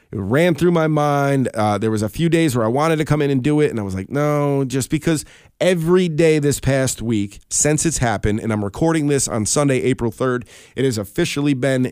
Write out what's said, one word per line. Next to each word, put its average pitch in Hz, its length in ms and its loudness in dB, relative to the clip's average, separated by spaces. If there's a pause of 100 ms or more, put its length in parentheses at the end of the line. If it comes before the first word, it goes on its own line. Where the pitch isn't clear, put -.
(100)
It - 80 -8
ran 139 380 2
through 175 160 2
my 160 160 2
mind. 143 680 0
Uh, 107 240 0
there 110 140 -2
was 107 100 -2
a 107 60 -2
few 165 200 -2
days 160 280 2
where 113 100 0
I - 20 0
wanted 151 280 0
to 151 80 -2
come 151 180 0
in 143 80 2
and 131 140 0
do 151 160 2
it, 147 100 2
and 110 80 -6
I 107 60 -2
was 95 100 -6
like, 95 160 -8
"No," 143 540 0
just 127 260 -4
because 156 340 -2 (360)
every 180 480 2
day 156 320 4
this 143 180 0
past 131 420 0
week 110 480 -2
since 151 380 0
it's 151 120 -2
happened, 107 420 0
and 110 120 -2
I'm 104 100 -2
recording 160 440 0
this 143 220 0
on 110 180 -2
Sunday, 139 360 0
April 120 280 -2
third, 123 360 -4 (300)
it 127 80 0
has 120 140 0
officially 143 560 -2
been 127 380 0